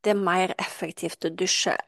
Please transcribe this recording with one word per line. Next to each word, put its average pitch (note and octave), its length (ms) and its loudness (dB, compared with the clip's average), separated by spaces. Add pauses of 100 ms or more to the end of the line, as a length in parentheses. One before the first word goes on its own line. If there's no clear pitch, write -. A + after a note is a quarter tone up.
det G#3 80 4
er G3+ 120 4
mer F#3 340 2
effektivt - 680 -6
å E3 100 -2
dusje F#3 400 2 (120)